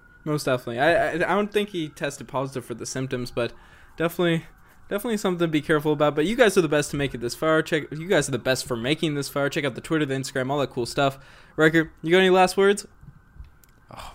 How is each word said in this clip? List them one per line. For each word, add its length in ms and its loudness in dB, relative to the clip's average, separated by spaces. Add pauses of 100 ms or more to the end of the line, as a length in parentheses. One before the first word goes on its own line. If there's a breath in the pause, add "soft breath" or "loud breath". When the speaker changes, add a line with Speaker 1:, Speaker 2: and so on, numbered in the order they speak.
(240)
Speaker 1:
Most 220 -4
definitely. 340 -2
I, 320 2
I, 20 -6
I 220 0
don't 160 -2
think 180 -2
he 200 -6
tested 380 -10
positive 380 -6
for 80 -10
the 120 -12
symptoms, 460 -6
but 220 -4 (420 soft breath)
definitely, 500 0 (440 soft breath)
definitely 280 -4
something 300 -2
to 40 -2
be 100 0
careful 320 2
about. 220 2
But 100 2
you 100 -2
guys 220 6
are 40 6
the 60 4
best 240 0
to 60 -6
make 160 -2
it 80 -8
this 140 -4
far. 260 2
Check, 300 -2
you 160 -10
guys 200 2
are 60 -4
the 60 -2
best 260 -2
for 100 -4
making 400 -2
this 140 -6
far. 200 -2
Check 140 -4
out 120 -2
the 60 -12
Twitter, 240 -2
the 100 -4
Instagram, 360 -4
all 80 -2
that 120 -2
cool 140 -4
stuff. 320 -2 (380 soft breath)
Riker, 360 4 (100)
you 100 0
got 60 6
any 120 6
last 280 4
words? 280 4 (1080)
Speaker 2:
Oh, 200 -16